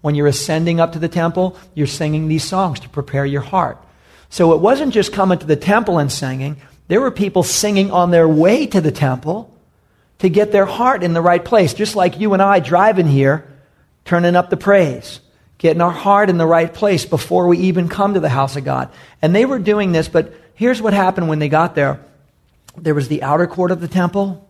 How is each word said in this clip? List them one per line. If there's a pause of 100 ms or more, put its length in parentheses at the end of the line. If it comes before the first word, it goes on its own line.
When
you're
ascending
up
to
the
temple, (160)
you're
singing
these
songs
to
prepare
your
heart. (460)
So
it
wasn't
just
coming
to
the
temple
and
singing. (300)
There
were
people
singing
on
their
way
to
the
temple (640)
to
get
their
heart
in
the
right
place,
just
like
you
and
I
driving
here, (560)
turning
up
the
praise, (380)
getting
our
heart
in
the
right
place
before
we
even
come
to
the
house
of
God. (320)
And
they
were
doing
this,
but (220)
here's
what
happened
when
they
got
there. (760)
There
was
the
outer
court
of
the
temple